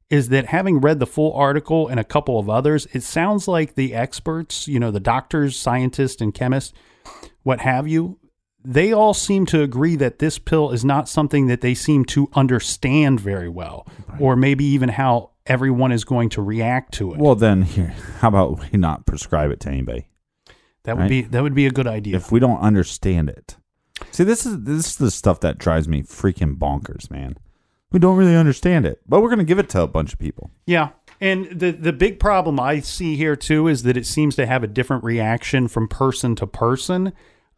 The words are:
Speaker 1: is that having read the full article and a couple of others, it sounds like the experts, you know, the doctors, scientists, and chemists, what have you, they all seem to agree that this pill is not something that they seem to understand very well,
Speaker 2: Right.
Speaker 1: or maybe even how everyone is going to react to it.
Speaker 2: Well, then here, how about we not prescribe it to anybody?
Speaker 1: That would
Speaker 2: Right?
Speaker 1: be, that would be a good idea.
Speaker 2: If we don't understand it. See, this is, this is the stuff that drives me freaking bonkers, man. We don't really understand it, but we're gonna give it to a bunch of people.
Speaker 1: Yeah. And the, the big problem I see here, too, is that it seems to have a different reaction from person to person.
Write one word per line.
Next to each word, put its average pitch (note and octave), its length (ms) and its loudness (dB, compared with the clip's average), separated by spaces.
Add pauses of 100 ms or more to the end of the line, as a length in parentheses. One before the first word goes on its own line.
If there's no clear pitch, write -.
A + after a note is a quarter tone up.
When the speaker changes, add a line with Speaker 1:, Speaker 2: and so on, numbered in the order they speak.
Speaker 1:
is C#3 200 0
that C3 160 2
having F3+ 340 0
read D3 200 2
the B2 80 0
full D#3 260 -2
article D3 540 0
and B2+ 120 -2
a A2 40 -2
couple C3 360 -2
of G2+ 100 -4
others, C#3 440 0
it B2+ 80 -6
sounds F#3+ 460 -2
like E3+ 260 -2
the C3 220 -2
experts, D#3+ 720 -6
you C#3 120 -2
know, A#2 120 0
the G2+ 80 -4
doctors, C3 580 -2
scientists, B2+ 640 -2
and G#2+ 120 -2
chemists, B2+ 380 -2 (680)
what C3 200 -2
have C3 260 0
you, E3 320 -2 (440)
they D3+ 300 2
all G#3+ 200 4
seem G3 340 0
to D#3+ 160 2
agree C#3+ 320 0
that C3+ 240 -2
this D#3 180 -2
pill D3+ 340 0
is A#2+ 140 -2
not C#3 240 0
something C#3+ 380 2
that B2 140 0
they B2+ 120 0
seem C#3 320 2
to C#3+ 280 0
understand C3+ 840 2
very G2 300 -6
well, E2+ 380 -12 (200)
Speaker 2:
Right. - 140 -12
Speaker 1:
or C3 140 4
maybe C3+ 300 2
even C3+ 240 2
how A#2+ 420 0 (160)
everyone C3 440 2
is A#2 140 -2
going A#2+ 240 0
to G#2+ 120 -4
react A2+ 540 -4
to F#2 180 -4
it. D3+ 60 -8
Speaker 2:
Well, D3 160 6
then G2+ 280 6
here, F2 300 -2 (260)
how A#2 100 2
about F#2 420 0
we A2 60 0
not E2 300 -2
prescribe D2 440 -2
it - 100 -8
to C#2 80 -8
anybody? B1 380 -6 (760)
Speaker 1:
That A2+ 140 -4
would E2+ 60 -2
Speaker 2:
Right? G2 60 -2
Speaker 1:
be, C3 140 0
that A#2+ 180 -2
would C#3+ 140 -2
be C#3 100 4
a C3+ 60 2
good B2+ 160 -2
idea. G#2 300 -4
Speaker 2:
If E2+ 140 -8
we A2+ 80 6
don't B2 200 4
understand F#2+ 720 2
it. - 280 -16 (540)
See, - 140 0
this A3+ 200 0
is, G3 180 -6
this D3+ 280 -4
is - 60 -10
the A#2+ 140 2
stuff - 280 0
that D#2+ 180 -2
drives D#2+ 300 0
me D2+ 160 -2
freaking D#2+ 540 -2
bonkers, C#2+ 520 -6
man. C2+ 280 -12 (540)
We F#3 80 2
don't F#3 180 4
really F#3 180 6
understand D#3+ 520 2
it, - 200 -6
but F3+ 140 6
we're A#3 80 2
gonna A3 140 2
give F3 160 2
it G3 100 -4
to F#2+ 120 2
a D#2+ 60 2
bunch D2+ 260 -4
of - 60 -10
people. - 300 -10 (160)
Speaker 1:
Yeah. E3 240 0 (320)
And F#3+ 240 0 (140)
the, F3+ 120 0
the D#3+ 220 -4
big B2+ 260 0
problem F3+ 400 2
I C#3+ 200 -2
see D#3+ 360 -6
here, D3+ 200 0
too, D#3 320 0
is C#3 160 0
that B2 120 2
it B2 120 -4
seems D3+ 300 0
to C3+ 100 0
have B2+ 160 0
a A2 40 -4
different B2 360 -2
reaction A#2 640 0
from A2+ 200 -2
person B2+ 500 -2
to G#2 100 -6
person. F3+ 640 -2 (440)